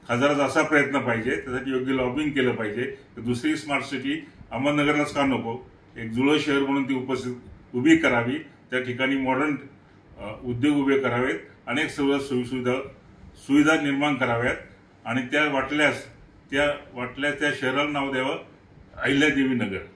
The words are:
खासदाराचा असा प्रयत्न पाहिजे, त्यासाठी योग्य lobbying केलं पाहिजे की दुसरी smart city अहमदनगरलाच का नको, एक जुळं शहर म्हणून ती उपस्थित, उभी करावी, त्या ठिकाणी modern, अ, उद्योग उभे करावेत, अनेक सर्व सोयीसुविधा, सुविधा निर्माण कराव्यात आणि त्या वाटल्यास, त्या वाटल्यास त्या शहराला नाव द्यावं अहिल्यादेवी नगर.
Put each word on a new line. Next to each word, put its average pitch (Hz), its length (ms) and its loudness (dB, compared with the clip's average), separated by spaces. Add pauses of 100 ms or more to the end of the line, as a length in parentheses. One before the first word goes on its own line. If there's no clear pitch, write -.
खासदाराचा 139 380 2
असा 156 160 2
प्रयत्न 139 380 2
पाहिजे, 120 360 0
त्यासाठी 127 360 -4
योग्य 131 220 0
lobbying 131 360 0
केलं 127 220 2
पाहिजे 113 320 -4 (320)
की 120 60 -12
दुसरी 123 340 0
smart 139 280 -4
city 139 440 -6 (240)
अहमदनगरलाच 147 640 0
का 143 120 2
नको, 120 460 -4 (260)
एक 113 140 -8
जुळं 139 280 4
शहर 147 200 0
म्हणून 139 240 0
ती 131 100 -2
उपस्थित, 123 420 -4 (400)
उभी 151 220 6
करावी, 123 400 2 (340)
त्या 127 100 0
ठिकाणी 127 360 -2
modern, 135 380 0 (640)
अ, 107 140 -10 (100)
उद्योग 127 340 0
उभे 135 220 4
करावेत, 127 400 0 (280)
अनेक 143 220 -2
सर्व 139 300 2
सोयीसुविधा, 123 540 -2 (640)
सुविधा 151 460 4
निर्माण 143 340 0
कराव्यात 123 400 0 (500)
आणि 123 160 -2
त्या 147 280 0
वाटल्यास, 143 560 0 (460)
त्या 143 180 2 (240)
वाटल्यास 135 460 -4
त्या 147 120 0 (100)
शहराला 139 280 0
नाव 143 240 -2
द्यावं 131 240 -2 (580)
अहिल्यादेवी 135 600 2
नगर. 98 240 -4 (160)